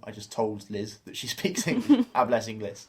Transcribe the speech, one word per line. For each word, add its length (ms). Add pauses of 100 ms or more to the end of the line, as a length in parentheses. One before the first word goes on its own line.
I 80
just 200
told 380
Liz 360
that 100
she 120
speaks 400
English. 400
<laughs> 80
¿Hablas 320
inglés? 420